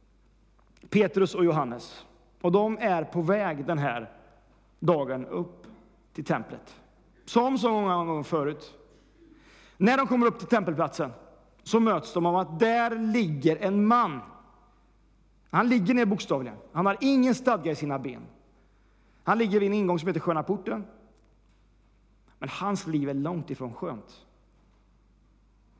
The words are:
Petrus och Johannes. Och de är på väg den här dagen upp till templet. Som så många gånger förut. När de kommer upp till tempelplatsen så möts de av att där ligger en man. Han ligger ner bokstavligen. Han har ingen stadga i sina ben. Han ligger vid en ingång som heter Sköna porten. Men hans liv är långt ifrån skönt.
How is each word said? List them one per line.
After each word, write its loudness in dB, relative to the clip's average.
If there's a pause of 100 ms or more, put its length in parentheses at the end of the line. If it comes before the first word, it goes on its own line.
(880)
Petrus 4
och 4
Johannes. -2 (360)
Och 2
de 2
är 0
på -4
väg -2
den -2
här -4 (680)
dagen 0
upp -8 (460)
till -10
templet. -6 (500)
Som 2
så 0
många 0
gånger -4
förut. -4 (1040)
När 4
de 2
kommer 2
upp 0
till -12
tempelplatsen 0 (520)
så 2
möts 2
de 2
av 2
att -2
där 2
ligger 0
en 2
man. 2 (1300)
Han 2
ligger 2
ner 4
bokstavligen. -2 (140)
Han -2
har 2
ingen 4
stadga 0
i -2
sina -6
ben. -12 (1000)
Han 0
ligger 2
vid 2
en 0
ingång 2
som -4
heter -2
Sköna -2
porten. -6 (1500)
Men -8
hans -4
liv -2
är -4
långt -4
ifrån -8
skönt. -12 (1500)